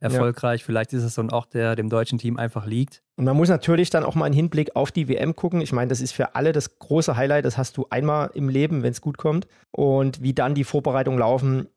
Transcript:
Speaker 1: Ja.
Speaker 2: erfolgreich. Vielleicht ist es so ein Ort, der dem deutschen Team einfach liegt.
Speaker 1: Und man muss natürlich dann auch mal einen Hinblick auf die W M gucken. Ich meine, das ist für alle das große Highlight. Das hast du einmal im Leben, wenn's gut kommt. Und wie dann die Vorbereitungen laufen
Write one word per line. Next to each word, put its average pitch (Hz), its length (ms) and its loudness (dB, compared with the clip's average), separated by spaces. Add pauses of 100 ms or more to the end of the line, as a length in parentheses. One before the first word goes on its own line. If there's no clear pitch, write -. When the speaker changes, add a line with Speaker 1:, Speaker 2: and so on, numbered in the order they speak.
Speaker 1:
Ja. 120 80 -2
Speaker 2:
erfolgreich. 120 560 0
Vielleicht 113 280 -2
ist 127 120 -2
es 117 100 -4
so 117 80 -4
ein 113 80 -4
Ort, 117 240 -4
der 113 220 0
dem 110 120 -4
deutschen 113 300 0
Team 117 180 -4
einfach 113 300 -6
liegt. 120 360 -4 (140)
Speaker 1:
Und 127 100 -2
man 135 100 2
muss 170 120 4
natürlich 170 420 2
dann 160 140 2
auch - 120 -2
mal 156 100 0
einen 147 80 2
Hinblick 151 420 0
auf 139 160 0
die 156 160 -2
W 131 60 2
M 160 220 -2
gucken. 170 240 -2
Ich 156 120 -4
meine, 123 160 0
das 120 120 -2
ist 127 120 -4
für - 220 -4
alle 147 180 2
das - 280 -4
große 156 360 0
Highlight. 139 280 2
Das 127 140 0
hast - 180 -4
du 131 140 -4
einmal 147 440 0
im 143 140 -2
Leben, 139 340 2
wenn's 120 180 -2
gut 147 180 -6
kommt. 147 280 0 (240)
Und 135 500 0
wie 131 140 0
dann 139 220 0
die 139 80 0
Vorbereitungen 135 560 0
laufen 131 560 0